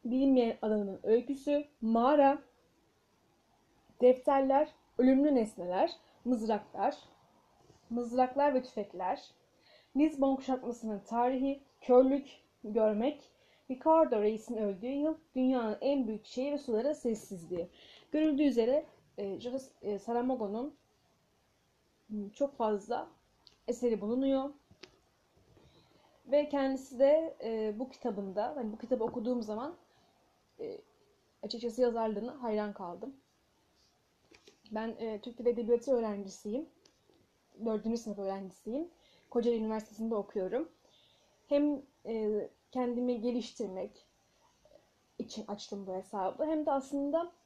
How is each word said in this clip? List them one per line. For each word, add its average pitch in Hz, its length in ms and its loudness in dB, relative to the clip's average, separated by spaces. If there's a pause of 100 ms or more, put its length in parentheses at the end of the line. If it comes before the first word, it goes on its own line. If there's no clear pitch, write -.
Bilinmeyen 254 580 4
Adamın 208 400 -2
Öyküsü, 277 600 0 (160)
Mağara, 269 580 4 (1600)
Defterler, 269 680 4 (300)
Ölümlü 269 360 6
Nesneler, 208 580 0 (320)
Mızraklar, 226 720 -2 (920)
Mızraklar 254 640 2
ve 254 80 2
Tüfekler, 202 680 -6 (680)
Lizbon 277 400 4
Kuşatması'nın 240 640 -6
Tarihi, 254 600 0 (200)
Körlük, 262 480 6 (360)
Görmek, 214 640 0 (400)
Ricardo 262 520 4
Reis'in 220 340 -2
öldüğü 202 300 -4
yıl, 285 280 -2 (220)
Dünyanın 254 440 0
En 269 260 0
Büyük 214 200 -6
Şeyi 277 260 -4
ve 294 60 -2
Suları 254 360 -2
Sessizliği. 180 720 -6 (440)
Görüldüğü 302 300 2
üzere, 254 440 2 (320)
e, 202 60 -6
José, 240 440 -8 (140)
e, 208 160 -4
Saramago'nun, 240 760 -4 (1300)
hmm, 208 220 -8
çok 277 260 -4
fazla 214 520 -4 (600)
eseri 233 320 -2
bulunuyor. 269 500 0 (1800)
Ve 294 220 2
kendisi 269 500 -4
de, 302 460 4
e, 214 340 -4
bu 262 100 -6
kitabında, 202 680 -4
hani 220 160 -6
bu 220 60 -12
kitabı 226 260 -2
okuduğum 240 380 -2
zaman, 233 340 -8 (840)
e, - 200 -10 (600)
açıkçası 226 380 -6
yazarlığına 226 640 0
hayran 214 300 -2
kaldım. 196 440 -12 (1500)
Ben, 220 180 -6
e, 220 320 -8
Türk 240 180 -14
Dil 233 80 -2
Edebiyatı 240 460 2
öğrencisiyim. 214 760 -4 (960)
Dördüncü 220 340 -2
sınıf 214 200 -10
öğrencisiyim. 196 720 -8 (420)
Kocaeli 240 280 2
Üniversitesi'nde 220 560 -4
okuyorum. 202 540 -4 (800)
Hem, 285 340 2 (240)
e, 214 420 -2 (240)
kendimi 247 480 -2
geliştirmek 214 840 -6 (1120)
için 214 280 -10
açtım 202 400 -10
bu 185 80 -8
hesabı, 190 500 -4
hem 302 220 -2
de 302 60 0
aslında 285 600 -2 (140)